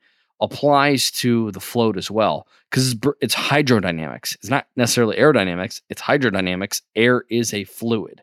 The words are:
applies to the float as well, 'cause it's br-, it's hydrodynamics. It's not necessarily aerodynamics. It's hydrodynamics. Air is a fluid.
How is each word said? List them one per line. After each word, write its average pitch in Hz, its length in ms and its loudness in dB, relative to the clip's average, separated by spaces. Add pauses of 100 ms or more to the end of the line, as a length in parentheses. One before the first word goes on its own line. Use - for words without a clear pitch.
(400)
applies 143 680 2
to 117 420 0
the 95 80 -14
float 110 380 0
as 87 140 -8
well, 98 360 0 (220)
'cause 131 160 2
it's 127 80 -2
br-, 127 180 0 (100)
it's 120 120 -2
hydrodynamics. 92 1000 0
It's 107 140 -14
not 135 260 -2
necessarily 117 420 2
aerodynamics. 95 720 2
It's - 140 -10
hydrodynamics. 98 800 -2 (120)
Air 120 360 4
is 113 240 -2
a 101 80 -4
fluid. 113 600 -6